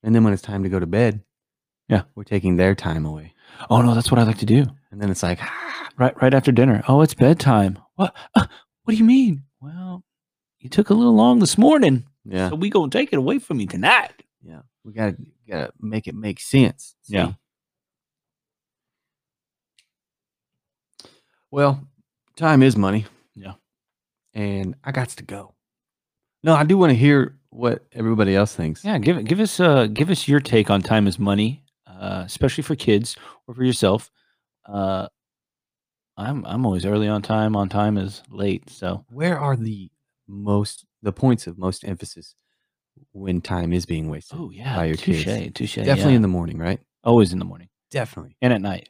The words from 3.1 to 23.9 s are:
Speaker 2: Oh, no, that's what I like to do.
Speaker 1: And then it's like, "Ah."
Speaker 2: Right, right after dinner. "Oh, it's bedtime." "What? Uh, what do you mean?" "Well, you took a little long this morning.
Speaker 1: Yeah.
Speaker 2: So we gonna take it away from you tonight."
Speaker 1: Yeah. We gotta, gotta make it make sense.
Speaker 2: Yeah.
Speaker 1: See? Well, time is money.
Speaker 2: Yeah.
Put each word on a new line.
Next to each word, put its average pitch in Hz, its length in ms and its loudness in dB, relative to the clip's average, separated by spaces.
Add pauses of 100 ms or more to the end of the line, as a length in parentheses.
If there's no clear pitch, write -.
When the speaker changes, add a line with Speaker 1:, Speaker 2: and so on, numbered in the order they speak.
Speaker 2:
Oh, 117 100 6
no, 120 140 4
that's 117 160 -2
what 123 80 4
I 117 60 4
like 110 140 0
to 107 80 -6
do. 127 200 4 (240)
Speaker 1:
And 101 100 -18
then 101 100 -2
it's - 120 -4
like, 90 180 -4
"Ah." - 560 -14
Speaker 2:
Right, 127 240 0
right 131 140 4
after 135 180 2
dinner. 117 360 4
"Oh, 139 120 6
it's 156 140 2
bedtime." 120 640 2 (160)
"What? 185 200 -2 (200)
Uh, 202 120 2 (360)
what 226 100 -4
do 214 60 0
you 226 60 4
mean?" 226 400 4 (160)
"Well, 180 420 -14 (560)
you 123 100 -20
took 202 220 0
a 202 40 4
little 233 200 4
long 240 240 6
this 190 180 2
morning. 214 480 6 (220)
Speaker 1:
Yeah. 92 240 -2
Speaker 2:
So 151 60 -6
we 185 120 -4
gonna 165 220 0
take 277 220 -2
it 180 40 0
away 143 220 0
from - 220 -6
you 196 60 -6
tonight." - 580 -2 (180)
Speaker 1:
Yeah. 80 200 -20 (220)
We 110 80 -20
gotta, 107 240 -4 (320)
gotta 78 320 -8
make 107 280 -8
it 117 60 -12
make 107 260 -10
sense. - 560 0 (100)
Speaker 2:
Yeah. 98 220 -2
Speaker 1:
See? 95 80 -10 (4000)
Well, 139 360 -2 (500)
time 156 260 6
is 127 140 6
money. 101 300 0 (280)
Speaker 2:
Yeah. 95 200 -20 (800)